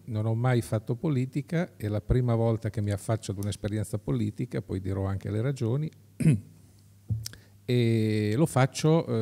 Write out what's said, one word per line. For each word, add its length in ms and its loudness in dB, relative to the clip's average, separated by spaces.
non 220 -4
ho 80 0
mai 260 2
fatto 340 -2
politica, 840 -2
è 120 -4
la 140 -2
prima 320 2
volta 340 2
che 140 -4
mi 80 0
affaccio 420 -2
ad 60 -6
un'esperienza 600 -4
politica, 600 -4
poi 200 -4
dirò 260 -2
anche 240 -4
le 100 -2
ragioni. 500 -2
<clears throat> 400 2
E 640 2
lo 120 2
faccio, 580 2